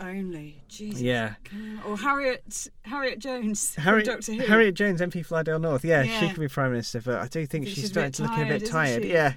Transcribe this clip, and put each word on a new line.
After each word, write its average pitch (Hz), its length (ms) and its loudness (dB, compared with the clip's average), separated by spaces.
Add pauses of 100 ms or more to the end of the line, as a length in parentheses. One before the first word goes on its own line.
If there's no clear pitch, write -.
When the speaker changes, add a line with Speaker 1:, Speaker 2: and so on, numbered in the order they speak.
Speaker 1:
only. 175 680 -8
Jesus. 208 340 -8
Speaker 2:
Yeah. 117 320 0 (100)
Speaker 1:
Can 202 180 -14
you, 214 240 -12
or 208 120 -6
Harriet, 269 720 -2 (140)
Harriet 254 360 -4
Jones 226 560 -4
from 147 80 -4
Speaker 2:
Harriet, 214 240 6
Speaker 1:
Doctor 226 260 -4
Who. 233 140 -2
Speaker 2:
Harriet 214 280 6
Jones, 185 280 2
M 180 80 0
P 170 120 -6
for 165 120 -6
Lydale 160 260 0
North, 151 240 0
yeah, 160 180 6
she 127 60 2 (160)
Speaker 1:
Yeah. 180 80 2
Speaker 2:
could 175 80 -6
be 151 80 0
Prime 135 220 0
Minister, 117 320 -2
but 120 180 0
I 113 80 -4
do 160 160 -4
think 143 220 -4
Speaker 1:
But - 80 -6
Speaker 2:
she's 143 80 -4
Speaker 1:
she's 208 80 -4
a - 40 -10
bit 143 200 0
Speaker 2:
starting - 0 -
to - 80 -4
look - 100 0
a - 40 -2
Speaker 1:
tired, 151 120 2
Speaker 2:
bit 214 140 0
Speaker 1:
isn't 214 100 -4
Speaker 2:
tired. 143 300 2
Speaker 1:
she? 190 100 0
Speaker 2:
Yeah, 151 240 6